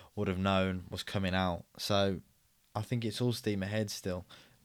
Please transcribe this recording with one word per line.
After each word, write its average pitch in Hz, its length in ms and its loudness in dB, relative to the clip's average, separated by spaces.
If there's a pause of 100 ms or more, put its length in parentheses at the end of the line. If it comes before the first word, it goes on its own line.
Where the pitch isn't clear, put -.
(160)
would 104 120 0
have 92 100 2
known 95 520 2
was - 120 -8
coming 95 320 -2
out. 92 320 0 (120)
So 98 440 2 (540)
I 107 80 -2
think 117 200 -2
it's 107 180 -2
all 123 120 2
steam 104 300 -2
ahead 104 260 -2
still. 90 360 -4 (400)